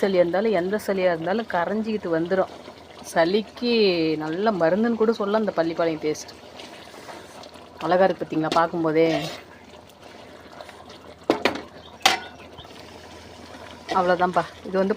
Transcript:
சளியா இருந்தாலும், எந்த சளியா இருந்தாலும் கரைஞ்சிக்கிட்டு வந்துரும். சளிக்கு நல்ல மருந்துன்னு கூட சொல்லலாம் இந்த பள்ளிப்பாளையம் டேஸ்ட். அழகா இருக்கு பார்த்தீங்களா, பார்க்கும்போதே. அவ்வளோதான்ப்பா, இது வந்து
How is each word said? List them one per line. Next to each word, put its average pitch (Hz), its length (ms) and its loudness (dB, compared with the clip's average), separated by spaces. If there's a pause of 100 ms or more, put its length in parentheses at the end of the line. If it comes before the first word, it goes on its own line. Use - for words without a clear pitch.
சளியா 190 220 4
இருந்தாலும், 185 380 2
எந்த 190 260 0
சளியா 185 280 2
இருந்தாலும் 185 400 -2
கரைஞ்சிக்கிட்டு 202 640 -2
வந்துரும். 175 340 0 (600)
சளிக்கு 196 580 2 (540)
நல்ல 185 260 0 (120)
மருந்துன்னு 220 400 2
கூட 226 160 4
சொல்லலாம் 214 260 0
இந்த 190 140 -2
பள்ளிப்பாளையம் 165 480 0
டேஸ்ட். - 260 -6 (1500)
அழகா 180 200 4
இருக்கு 185 160 0
பார்த்தீங்களா, 156 380 -2
பார்க்கும்போதே. 165 480 4 (4000)
அவ்வளோதான்ப்பா, 180 460 4 (240)
இது 190 160 -4
வந்து 196 140 0